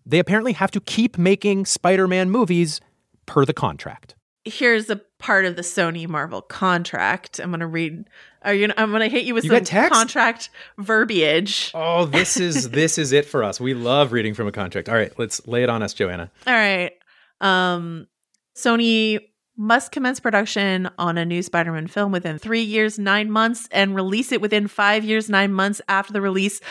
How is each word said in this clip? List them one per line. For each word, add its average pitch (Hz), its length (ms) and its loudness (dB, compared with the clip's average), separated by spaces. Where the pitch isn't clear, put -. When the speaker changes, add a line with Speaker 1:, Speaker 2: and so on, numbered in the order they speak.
Speaker 1:
they 147 140 2
apparently 214 340 0
have 190 180 -2
to 202 80 -4
keep - 380 0
making 196 480 2
Spider-Man 185 640 2
movies 175 520 2
per 139 200 4
the 156 80 2
contract. - 600 -8
Speaker 2:
Here's 220 440 2
a 214 60 -4
part 196 260 2
of 175 120 -4
the 175 40 -6
Sony 170 460 -2
Marvel 151 340 -6
contract. 170 1000 -2
I'm 156 120 -6
gonna 165 160 -6
read. 165 420 -6
Are 202 120 -2
you? 208 240 2
I'm 220 140 0
gonna 220 180 0
hit 240 160 -2
you 247 100 -2
with 226 80 0
Speaker 1:
You 156 60 0
Speaker 2:
some 240 100 6
Speaker 1:
got 190 60 0
text? 226 260 2
Speaker 2:
contract 226 580 2
verbiage. 202 1000 2
Speaker 1:
Oh, 170 300 2
this 160 320 0
is, 175 320 -2
Speaker 2:
<laughs> - 20 -14
Speaker 1:
this 156 260 0
is 147 140 -2
it 143 140 4
for 135 180 -2
us. 101 160 -4
We 131 140 -2
love 123 400 2
reading 110 200 0
from 107 140 -4
a 104 60 -4
contract. 92 340 -6
All 113 80 0
right, 107 240 0
let's - 260 -6
lay 120 160 -2
it 120 80 2
on 113 140 -2
us, 101 100 -6
Joanna. 90 380 -4
Speaker 2:
All 254 60 2
right. 196 400 0
Um, 180 680 0
Sony 226 600 2
must 233 340 2
commence 254 300 -4
production 202 760 0
on 170 200 -2
a 170 80 -2
new 175 180 -2
Spider-Man 165 440 -2
film 202 260 -2
within 175 260 -4
three 226 220 -2
years, 214 360 -2
nine 208 320 0
months, 226 420 0
and 196 220 2
release 190 380 -2
it 240 80 0
within 208 300 0
five 214 340 2
years, 214 260 -2
nine 196 220 2
months 196 380 0
after 196 240 -2
the 202 80 -4
release 196 500 -2